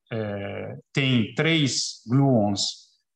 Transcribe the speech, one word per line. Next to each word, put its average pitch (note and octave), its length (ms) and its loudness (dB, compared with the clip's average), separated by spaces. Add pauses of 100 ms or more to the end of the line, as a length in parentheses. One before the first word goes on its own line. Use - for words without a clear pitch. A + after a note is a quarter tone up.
(120)
eh, G2+ 680 -8 (160)
têm B2+ 420 2
três D#3 720 0
gluons, A#2 840 2 (260)